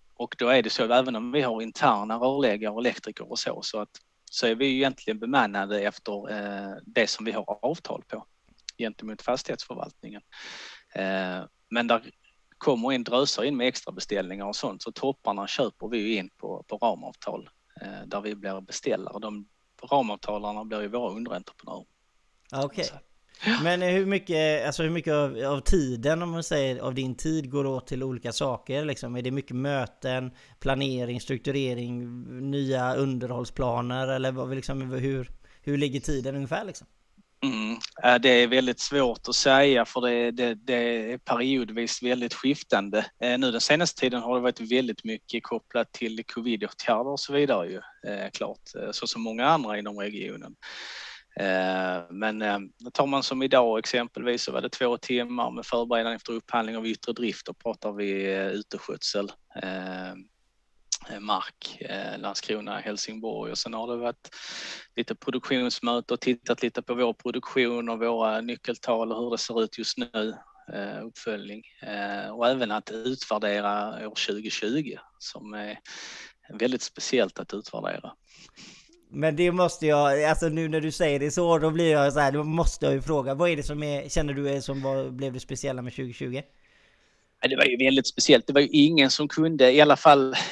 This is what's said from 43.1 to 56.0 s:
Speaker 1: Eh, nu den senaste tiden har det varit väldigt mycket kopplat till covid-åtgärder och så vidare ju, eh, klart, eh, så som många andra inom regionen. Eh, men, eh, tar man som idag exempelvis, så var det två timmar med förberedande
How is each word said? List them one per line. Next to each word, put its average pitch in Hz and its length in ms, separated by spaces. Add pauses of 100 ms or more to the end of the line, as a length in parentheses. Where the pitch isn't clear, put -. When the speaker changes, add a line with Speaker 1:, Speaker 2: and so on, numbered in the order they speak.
Speaker 1:
Eh, 123 160
nu 131 120
den 113 100
senaste 160 400
tiden 123 220
har 120 120
det 123 60
varit 120 200
väldigt 117 440
mycket 110 380
kopplat - 500
till 113 320
covid-åtgärder 113 840
och 139 100
så - 120
vidare 135 360
ju, 92 120 (300)
eh, 98 200
klart, 104 300 (180)
eh, 107 120
så 117 160
som 113 160
många 113 240
andra 131 320
inom 104 200
regionen. - 580 (840)
Eh, 92 720
men, 107 320
eh, 104 160 (340)
tar 143 140
man 139 160
som 131 200
idag 123 360
exempelvis, 120 640
så - 100
var 127 80
det 127 80
två 120 280
timmar 120 540
med 120 160
förberedande 117 500